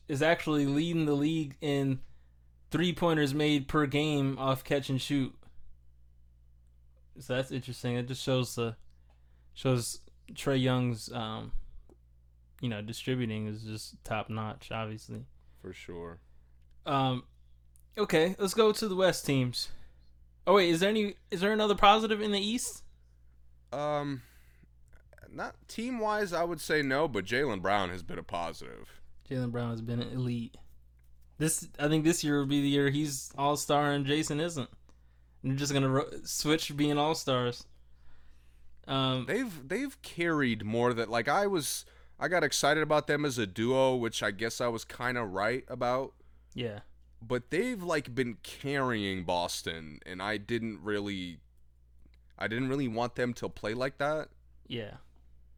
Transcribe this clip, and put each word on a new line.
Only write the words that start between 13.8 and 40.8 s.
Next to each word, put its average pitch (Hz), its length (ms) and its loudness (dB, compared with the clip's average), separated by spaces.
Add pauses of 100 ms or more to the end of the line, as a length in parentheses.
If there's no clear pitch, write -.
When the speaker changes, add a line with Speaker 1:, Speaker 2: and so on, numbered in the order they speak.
Speaker 1:
top 107 260 -4
notch, 110 400 -6
obviously. 113 540 -8 (360)
Speaker 2:
For 95 120 -12
sure. 85 480 -12 (640)
Speaker 1:
Um, 135 400 0 (760)
okay, 185 400 2
let's 190 160 -2
go 220 160 6
to 214 160 -2
the 190 80 -2
West 185 320 2
teams. 127 440 0 (760)
Oh 180 80 8
wait, 185 160 8
is 165 80 6
there 196 120 4
any, 214 260 0 (160)
is 185 80 -2
there 202 120 4
another 214 220 4
positive 214 460 8
in 214 100 0
the 202 80 2
East? 208 460 -4 (880)
Speaker 2:
Um, 143 500 -2 (1080)
not 208 280 -10 (120)
team-wise, 214 640 -2
I 170 120 0
would 170 180 -4
say 156 180 2
no, 139 280 2
but 101 180 -2
Jaylen 120 340 0
Brown 95 300 2
has 90 120 -8
been 85 160 -8
a 82 40 -8
positive. 76 680 -8 (400)
Speaker 1:
Jaylen 127 220 -2
Brown 120 200 -4
has 113 120 -6
been 117 180 -2
elite. 120 560 -4 (800)
This, 160 320 0 (100)
I 147 100 2
think 156 160 4
this 160 200 4
year 147 140 4
will 139 80 2
be 143 160 2
the 143 60 2
year 143 200 4
he's 143 480 -2
all-star 143 560 2
and 143 140 0
Jason 147 340 0
isn't. 156 300 -4 (720)
They're 135 120 0
just 143 180 0
gonna 135 160 4
ro-, 131 200 2 (140)
switch 151 500 0
being 147 220 2
all-stars. 135 680 0 (1200)
Um, 131 400 0
Speaker 2:
They've, 170 420 -6
they've 262 320 -6
carried 143 640 0
more 117 300 2